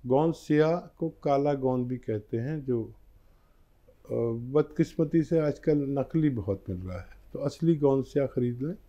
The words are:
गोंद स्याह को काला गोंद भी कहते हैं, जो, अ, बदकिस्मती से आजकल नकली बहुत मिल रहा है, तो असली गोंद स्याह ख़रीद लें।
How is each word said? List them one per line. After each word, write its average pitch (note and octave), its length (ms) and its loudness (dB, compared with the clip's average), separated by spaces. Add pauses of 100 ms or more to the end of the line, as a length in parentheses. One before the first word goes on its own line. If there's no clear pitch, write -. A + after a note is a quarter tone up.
गोंद D3+ 280 2
स्याह D#3 420 2
को - 320 -8
काला C#3+ 460 0
गोंद B2+ 320 0
भी B2+ 100 -4
कहते A2+ 400 -6
हैं, C#3 280 -4
जो, A#2+ 200 -2 (1040)
अ, - 260 -10 (380)
बदकिस्मती D#3 720 0
से E3 160 0
आजकल D3 400 0
नकली C#3 520 0
बहुत G2+ 400 -4
मिल F2+ 80 -4
रहा F2+ 200 -8
है, F2+ 100 -14 (240)
तो - 60 -8
असली D#3+ 380 0
गोंद C3+ 280 4
स्याह C#3 220 0
ख़रीद B2 360 -2
लें। E3 120 -4 (140)